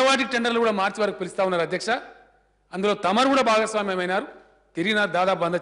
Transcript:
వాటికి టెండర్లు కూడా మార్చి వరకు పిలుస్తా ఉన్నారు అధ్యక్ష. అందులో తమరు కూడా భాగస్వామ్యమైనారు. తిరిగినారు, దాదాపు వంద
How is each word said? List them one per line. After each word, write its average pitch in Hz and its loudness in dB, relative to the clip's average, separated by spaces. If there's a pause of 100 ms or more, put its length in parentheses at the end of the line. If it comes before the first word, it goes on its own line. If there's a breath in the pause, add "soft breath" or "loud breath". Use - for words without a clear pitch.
వాటికి 262 2
టెండర్లు 233 0
కూడా 220 2
మార్చి 202 -2
వరకు 202 -2
పిలుస్తా 185 -4
ఉన్నారు 175 0
అధ్యక్ష. 175 -6 (840)
అందులో 196 0 (120)
తమరు 220 4
కూడా 262 4
భాగస్వామ్యమైనారు. 202 0 (480)
తిరిగినారు, 208 0
దాదాపు 185 2
వంద 170 0